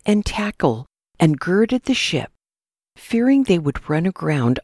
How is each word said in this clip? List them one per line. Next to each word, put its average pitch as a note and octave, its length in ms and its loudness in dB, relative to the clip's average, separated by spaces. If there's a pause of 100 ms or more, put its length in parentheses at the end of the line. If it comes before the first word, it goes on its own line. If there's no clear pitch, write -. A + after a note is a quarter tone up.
and G#3 200 2
tackle D#3 600 -4 (340)
and D#3 200 2
girded A3 440 0
the C4+ 100 -2
ship. - 380 -4 (640)
Fearing C4 480 2
they G3 140 2
would D3 320 -4
run D#3+ 160 0
aground C#3+ 580 0